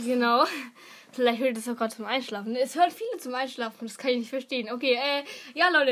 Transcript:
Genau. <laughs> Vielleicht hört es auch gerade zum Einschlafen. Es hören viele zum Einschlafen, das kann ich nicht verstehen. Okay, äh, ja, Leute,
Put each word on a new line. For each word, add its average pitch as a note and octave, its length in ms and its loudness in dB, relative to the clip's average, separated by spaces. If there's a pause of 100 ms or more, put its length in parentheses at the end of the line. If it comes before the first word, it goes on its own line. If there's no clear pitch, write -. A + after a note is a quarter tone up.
Genau. A#3+ 420 4
<laughs> - 640 -12
Vielleicht A#3+ 320 2
hört B3+ 140 2
es A3 120 -6
auch A#3 60 -2
gerade A3+ 200 -4
zum G#3+ 100 -10
Einschlafen. A3+ 500 -4
Es C4 200 0
hören F4 140 6
viele E4 320 -6
zum B3 140 -6
Einschlafen, B3 520 -6
das - 120 -12
kann C4 120 0
ich B3 60 2
nicht A#3 140 -6
verstehen. B3+ 400 -4
Okay, B3 240 2
äh, C#4+ 280 0 (300)
ja, E4+ 160 4
Leute, D4 220 4